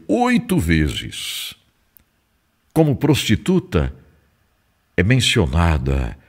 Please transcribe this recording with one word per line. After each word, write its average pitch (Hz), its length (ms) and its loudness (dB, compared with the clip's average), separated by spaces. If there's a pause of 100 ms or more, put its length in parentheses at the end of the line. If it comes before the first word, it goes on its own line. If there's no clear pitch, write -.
oito 233 520 0
vezes. 78 960 -2 (1160)
Como 151 220 4
prostituta, 127 960 0 (1040)
é 90 60 2
mencionada 78 1120 0 (120)